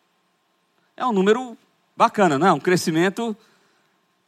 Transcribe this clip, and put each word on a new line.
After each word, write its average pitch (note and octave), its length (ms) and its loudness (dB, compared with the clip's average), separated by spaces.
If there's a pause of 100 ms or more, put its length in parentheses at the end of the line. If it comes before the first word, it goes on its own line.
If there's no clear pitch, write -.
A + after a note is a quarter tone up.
(960)
É B3 100 -8
um B3 60 -2
número A3 460 0 (360)
bacana, F#3 460 0
não F3+ 80 2
é? F3+ 60 4
Um C#3 60 -2
crescimento F#3 760 -2 (920)